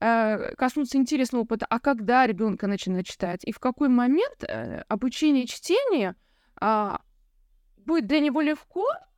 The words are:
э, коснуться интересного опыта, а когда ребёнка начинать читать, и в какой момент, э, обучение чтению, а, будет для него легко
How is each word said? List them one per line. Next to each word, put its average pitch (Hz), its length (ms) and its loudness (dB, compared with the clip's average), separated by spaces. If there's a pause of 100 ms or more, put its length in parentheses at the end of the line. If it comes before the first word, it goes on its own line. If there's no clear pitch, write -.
э, 220 560 0
коснуться 269 420 0
интересного 254 460 0
опыта, 226 260 -4
а 233 100 0
когда 254 460 2
ребёнка 208 420 -2
начинать 190 380 -2
читать, 180 380 -6
и 214 80 -6
в - 80 -12
какой 262 300 0
момент, 277 540 2
э, - 440 -8
обучение 254 580 0
чтению, 339 680 0 (460)
а, 208 400 0 (880)
будет 302 220 0
для 294 120 4
него 294 220 0
легко 302 440 -2 (320)